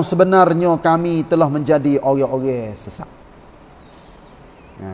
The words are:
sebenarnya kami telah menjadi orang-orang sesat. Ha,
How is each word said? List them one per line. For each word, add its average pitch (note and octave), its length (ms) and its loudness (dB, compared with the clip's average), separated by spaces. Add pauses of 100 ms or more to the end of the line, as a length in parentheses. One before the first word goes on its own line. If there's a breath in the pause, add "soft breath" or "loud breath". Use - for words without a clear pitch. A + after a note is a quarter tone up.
sebenarnya F3 760 2
kami E3 480 0
telah E3 240 2
menjadi C#3+ 480 0
orang-orang C3 800 -2
sesat. - 320 -16 (1700)
Ha, F#2+ 140 -14